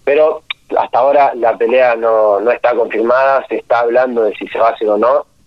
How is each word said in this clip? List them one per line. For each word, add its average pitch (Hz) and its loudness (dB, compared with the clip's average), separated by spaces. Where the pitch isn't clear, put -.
Pero 156 0
hasta - -2
ahora 139 2
la 117 -2
pelea 120 2
no, 110 2
no 117 0
está 120 0
confirmada, 120 0
se 110 -6
está 120 -2
hablando 120 0
de 101 -2
si - -12
se - -10
va 113 2
a - -6
hacer 110 -4
o 104 0
no, 123 0